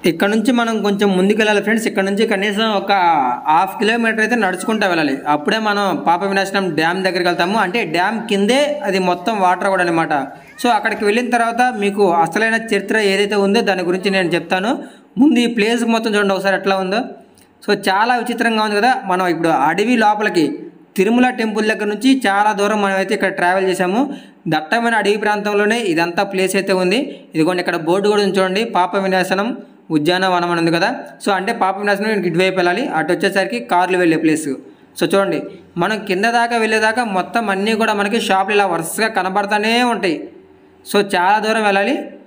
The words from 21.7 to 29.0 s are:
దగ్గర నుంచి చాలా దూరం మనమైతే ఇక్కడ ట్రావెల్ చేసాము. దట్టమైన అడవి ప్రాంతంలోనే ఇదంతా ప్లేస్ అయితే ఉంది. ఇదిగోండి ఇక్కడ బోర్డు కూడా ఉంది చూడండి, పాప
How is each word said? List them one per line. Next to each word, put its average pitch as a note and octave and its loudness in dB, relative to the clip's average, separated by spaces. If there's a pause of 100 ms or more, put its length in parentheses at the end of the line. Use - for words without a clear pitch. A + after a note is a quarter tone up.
దగ్గర G#3+ -2
నుంచి G#3 0 (180)
చాలా G#3 2
దూరం G#3 0
మనమైతే F#3+ 0
ఇక్కడ F#3+ 0
ట్రావెల్ F#3 2
చేసాము. F#3 0 (520)
దట్టమైన A#3 0
అడవి G#3 2
ప్రాంతంలోనే G#3 0 (140)
ఇదంతా E3+ 0 (100)
ప్లేస్ F#3 0
అయితే F#3+ -2 (100)
ఉంది. F#3 2 (340)
ఇదిగోండి F3 0
ఇక్కడ F3 -2 (100)
బోర్డు G3 2
కూడా G#3 2
ఉంది F#3+ 0
చూడండి, F#3 0 (160)
పాప F3+ 2 (140)